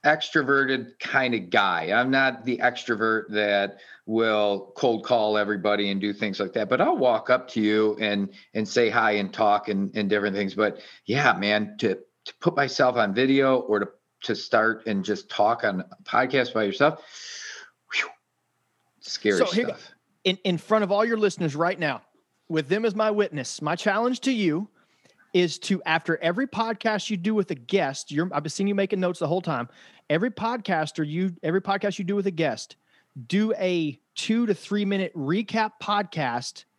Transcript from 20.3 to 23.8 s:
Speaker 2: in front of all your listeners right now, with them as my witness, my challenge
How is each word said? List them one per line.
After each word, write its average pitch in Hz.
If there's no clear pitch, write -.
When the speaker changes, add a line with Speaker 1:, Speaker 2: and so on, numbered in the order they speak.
Speaker 2:
in 175
front 214
of 185
all 208
your 233
listeners 170
right 170
now, 147
with 156
them 208
as 208
my 214
witness, 185
my 151
challenge 233